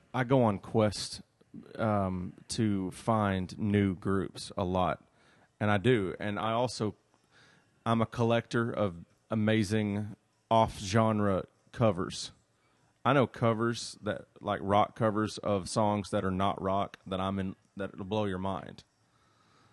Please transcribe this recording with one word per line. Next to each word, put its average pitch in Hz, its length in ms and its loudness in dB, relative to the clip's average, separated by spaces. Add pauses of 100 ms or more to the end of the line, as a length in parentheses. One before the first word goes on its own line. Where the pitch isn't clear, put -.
(120)
I 127 120 -2
go 127 200 4
on 104 140 4
quest, - 640 -2 (560)
um, 98 560 0 (160)
to 101 400 0
find 98 720 0
new 101 360 2
groups - 600 -4
a 98 60 0
lot. 90 400 0 (560)
And 104 100 2
I 104 80 4
do. 98 420 2
And 104 200 -4
I 110 140 -2
also, 117 420 -2 (880)
I'm 117 160 2
a 110 60 2
collector 117 640 0
of 98 240 -2 (340)
amazing 107 840 0 (340)
off-genre 107 960 2 (280)
covers. 95 600 -2 (720)
I 123 80 4
know 131 140 4
covers 117 720 -2
that, 101 240 -6 (160)
like, 101 220 -2
rock 101 320 4
covers 107 420 0
of 95 320 -2
songs 104 400 0
that 101 160 0
are 95 60 0
not 95 280 0
rock 95 460 -2
that 92 160 -4
I'm 98 160 -2
in, 95 180 -4 (220)
that 98 180 -8
will 98 100 -10
blow 107 200 -2
your 92 140 -4
mind. 95 440 -8 (880)